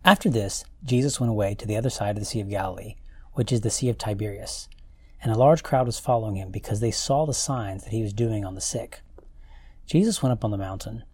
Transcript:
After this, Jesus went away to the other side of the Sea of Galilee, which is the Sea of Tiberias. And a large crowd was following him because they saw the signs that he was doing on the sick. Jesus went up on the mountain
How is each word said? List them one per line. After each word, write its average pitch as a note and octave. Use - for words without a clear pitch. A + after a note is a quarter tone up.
After G3+
this, G#2
Jesus C3
went A#2
away G#2
to -
the G#2+
other A#2+
side G#2
of G#2
the G#2
Sea A2
of G2
Galilee, F#2+
which B2+
is A#2
the G#2+
Sea -
of A2+
Tiberias. G2+
And A#2
a A2+
large D3
crowd C3
was A#2
following A2
him F#2+
because G#2
they A#2
saw C#3
the C#3+
signs G2+
that -
he A2+
was G2+
doing A2
on F#2+
the F#2+
sick. -
Jesus G3+
went B2+
up A2+
on G#2+
the G2+
mountain G2